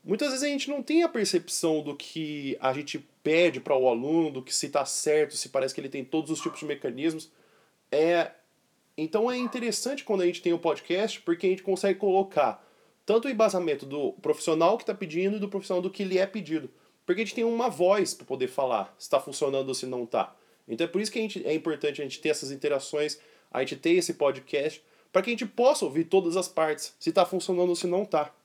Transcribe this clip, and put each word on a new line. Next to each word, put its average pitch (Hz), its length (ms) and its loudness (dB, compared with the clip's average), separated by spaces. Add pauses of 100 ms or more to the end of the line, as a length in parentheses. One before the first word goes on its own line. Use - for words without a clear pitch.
Muitas 226 260 0
vezes 262 140 -4
a 294 40 0
gente 277 220 -2
não 285 140 -4
tem 320 180 2
a 330 80 2
percepção 170 720 0
do 143 140 -8
que 147 640 -6
a 131 140 2
gente 143 260 -6 (240)
pede 160 360 4
para 139 160 0
o 131 140 6
aluno, 147 420 2
do 131 120 -8
que - 100 -8
se 143 160 -2
tá 143 160 0
certo, 151 500 0
se - 140 -8
parece 135 240 -2
que 151 80 -8
ele 139 80 -10
tem 135 160 -8
todos 156 240 -2
os 156 100 -2
tipos - 200 -6
de 151 60 -10
mecanismos. 147 680 -4 (600)
É... 165 400 4 (640)
Então 214 360 0
é 247 60 -2
interessante 247 680 -4
quando 196 180 0
a 175 60 2
gente 175 160 -2
tem 170 100 2
o 165 60 0
podcast, 175 600 -2
porque 170 260 0
a - 20 6
gente 185 140 0
consegue 190 340 0
colocar 190 680 2 (400)
tanto 226 240 2
o 269 40 -2
embasamento 180 520 2
do 139 300 -4
profissional 160 640 2
que - 80 -10
tá 214 80 -4
pedindo 190 440 -2
e - 20 -6
do 202 100 -4
profissional 185 320 -2
do 185 80 -4
que 202 140 -6
lhe 185 160 2
é 190 80 2
pedido. 156 420 -6 (340)
Porque 180 180 0
a 226 40 0
gente 196 100 -10
tem 233 80 0
uma 233 240 2
voz 180 460 4
pra - 140 -16
poder 127 200 -2
falar 123 520 -2
se - 100 -16
tá 139 100 4
funcionando 135 500 -2
ou 127 60 -4
se 131 120 -6
não 123 180 -6
tá. 113 300 -4 (320)
Então 117 180 -2
é - 20 -8
por 180 140 -2
isso 214 100 -4
que 247 60 -6
a 226 60 -2
gente, 196 240 -6
é 151 60 0
importante 151 460 -4
a 147 40 -6
gente 135 180 -10
ter 156 80 0
essas 139 220 -4
interações, 147 680 -2 (320)
a 123 100 -2
gente 135 140 -2
ter 165 160 0
esse 170 220 4
podcast, 139 680 0 (280)
pra 190 120 2
que 240 80 -2
a - 20 0
gente 233 140 -4
possa 254 360 4
ouvir 156 200 0
todas 175 340 4
as 180 100 -2
partes, 156 520 -2
se 165 120 -2
tá 175 140 6
funcionando 180 440 0
ou 175 60 2
se 180 120 -4
não 185 180 0
tá. 151 280 -2 (120)